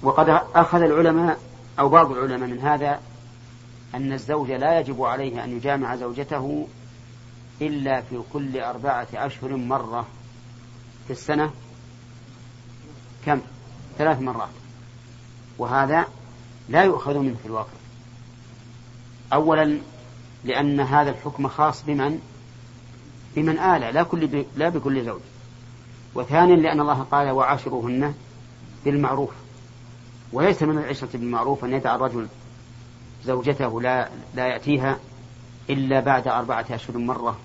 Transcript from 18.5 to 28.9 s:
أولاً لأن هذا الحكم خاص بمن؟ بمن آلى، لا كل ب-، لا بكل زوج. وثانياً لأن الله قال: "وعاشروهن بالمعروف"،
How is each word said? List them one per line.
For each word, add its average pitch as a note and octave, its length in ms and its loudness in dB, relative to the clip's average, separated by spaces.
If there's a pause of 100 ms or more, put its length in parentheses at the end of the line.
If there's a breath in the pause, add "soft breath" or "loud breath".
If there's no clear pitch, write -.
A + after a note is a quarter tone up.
أولاً D#3 460 4 (640)
لأن C#3 360 0
هذا C#3+ 300 4
الحكم C#3 380 -6
خاص D3+ 400 0
بمن؟ D3 320 0 (1160)
بمن D#3 240 0
آلى، D#3+ 320 2
لا D3+ 120 4
كل E3+ 240 0
ب-، C#3+ 180 0 (120)
لا D#3 120 2
بكل C3+ 360 -2
زوج. G#2+ 160 -6 (960)
وثانياً E3+ 400 8
لأن D#3 240 4
الله C#3+ 320 2
قال: C#3+ 180 4
"وعاشروهن C3 840 0 (720)
بالمعروف"، C#3+ 460 0 (1000)